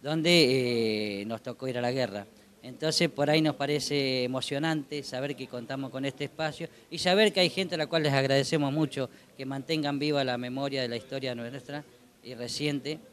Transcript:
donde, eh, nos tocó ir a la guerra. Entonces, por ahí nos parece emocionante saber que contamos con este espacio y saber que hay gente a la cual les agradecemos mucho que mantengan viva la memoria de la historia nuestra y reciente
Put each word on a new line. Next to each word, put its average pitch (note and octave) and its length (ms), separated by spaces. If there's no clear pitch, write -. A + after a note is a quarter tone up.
donde, B2 1160
eh, G#2 60
nos A2+ 140
tocó B2+ 280
ir B2 80
a A#2+ 40
la B2 120
guerra. D#3+ 320
Entonces, D#3 460
por C#3+ 220
ahí D#3+ 120
nos D#3 140
parece C#3 720
emocionante C#3+ 760
saber C#3 360
que B2+ 100
contamos C3 440
con C3+ 120
este C#3 220
espacio D#3+ 420
y E3+ 80
saber G3 340
que G3 80
hay F3 100
gente F3+ 260
a - 20
la D#3 100
cual D#3+ 160
les D3 80
agradecemos C#3 640
mucho C#3 360
que C3+ 80
mantengan C#3+ 520
viva C#3+ 280
la B2 120
memoria C3+ 440
de B2 80
la A#2 80
historia C3 380
nuestra C#3 500
y B2 120
reciente C3 680